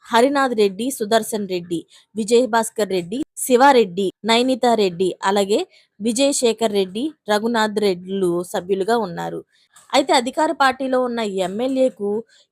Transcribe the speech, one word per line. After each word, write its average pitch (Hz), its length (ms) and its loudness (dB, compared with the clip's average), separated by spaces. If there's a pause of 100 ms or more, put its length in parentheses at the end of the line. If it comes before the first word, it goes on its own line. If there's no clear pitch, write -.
హరినాథ్ 262 480 2
రెడ్డి, 208 360 0
సుదర్శన్ 220 580 -2
రెడ్డి, 175 320 -6 (340)
విజయభాస్కర్ 220 760 0
రెడ్డి, 185 280 -4 (200)
శివారెడ్డి, 233 680 4 (180)
నైనితా 240 500 2
రెడ్డి, 190 340 0 (160)
అలాగే 202 360 2 (400)
విజయశేఖర్ 226 720 0
రెడ్డి, 202 320 -2 (240)
రఘునాథ్ 214 500 0
రెడ్డిలు 185 540 0 (100)
సభ్యులుగా 190 560 -2
ఉన్నారు. 170 420 -6 (520)
అయితే 277 200 2
అధికార 294 400 0
పార్టీలో 262 500 0
ఉన్న 240 180 -4 (200)
ఎమ్మెల్యేకు 240 680 -2 (420)